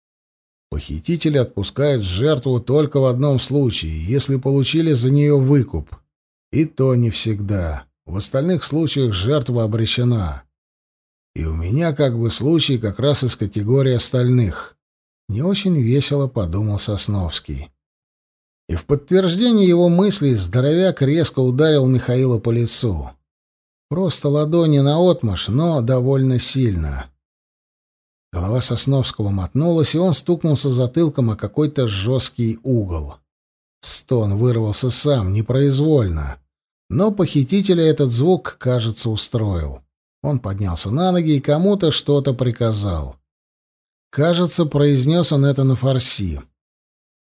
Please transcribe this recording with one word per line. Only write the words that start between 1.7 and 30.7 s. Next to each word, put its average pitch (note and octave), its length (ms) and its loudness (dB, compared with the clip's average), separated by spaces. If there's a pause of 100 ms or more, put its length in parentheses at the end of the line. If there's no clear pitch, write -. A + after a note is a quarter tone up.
жертву B2+ 560 0
только D3 400 0
в C3+ 60 2
одном C3 340 2
случае, F2+ 640 -2
если C3+ 320 0
получили C#3 560 2
за B2+ 160 2
неё D3 300 4
выкуп. C3 500 2 (640)
И D#3 120 2
то C3+ 280 0
не A#2+ 160 2
всегда. G2 760 -4 (200)
В E2+ 100 -10
остальных C#3+ 480 -2
случаях C#3 480 -2
жертва A#2+ 520 -2
обречена. A2 800 -2 (880)
И D#2 120 -6
у D#2+ 100 -4
меня B2 380 -2
как C#3+ 220 0
бы A2+ 140 -2
случай C#3+ 480 0
как G#2+ 220 -4
раз C3+ 240 0
из A#2+ 120 -2
категории B2 600 0
остальных. B2 840 0 (520)
Не G#2 120 -4
очень F3+ 400 0
весело C#3 460 0
подумал G2+ 500 -2
Сосновский. F#2 920 -4 (1000)
И E2 60 -2
в - 100 -8
подтверждение F#3+ 840 2
его F3 220 4
мыслей E3+ 460 2
здоровяк C3+ 680 0
резко D3 380 0
ударил C3 480 2
Михаила B2+ 500 2
по A2+ 140 -2
лицу. A2 580 -2 (800)
Просто D#3+ 400 -2
ладони D3+ 480 2
наотмашь, C#3+ 720 2
но D3+ 340 0
довольно C3 560 2
сильно. F2 720 -2 (1200)
Голова G2 300 -2
Сосновского A#2+ 680 -2
мотнулась, C#3+ 680 0
и - 20 0
он F3 160 2
стукнулся D#3+ 560 0
затылком B2+ 640 0